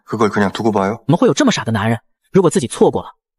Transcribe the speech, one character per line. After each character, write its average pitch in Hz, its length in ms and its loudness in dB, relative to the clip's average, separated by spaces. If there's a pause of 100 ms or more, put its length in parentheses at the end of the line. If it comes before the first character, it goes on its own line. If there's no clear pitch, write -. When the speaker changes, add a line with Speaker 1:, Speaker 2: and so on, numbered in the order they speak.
Speaker 1:
그 120 100 -6
걸 107 120 0
그 101 120 -2
냥 98 100 0
두 - 120 -8
고 110 80 0
봐 98 180 0
요? 113 100 -4
Speaker 2:
怎 - 100 -20
么 151 80 4
会 254 100 2
有 160 80 2
这 302 100 0
么 247 60 4
傻 - 140 -4
的 113 80 -4
男 107 180 -2
人？ 117 80 -2 (320)
如 190 120 4
果 165 80 2
自 185 100 0
己 127 60 -2
错 180 240 2
过 98 120 -4
了， - 60 -20 (300)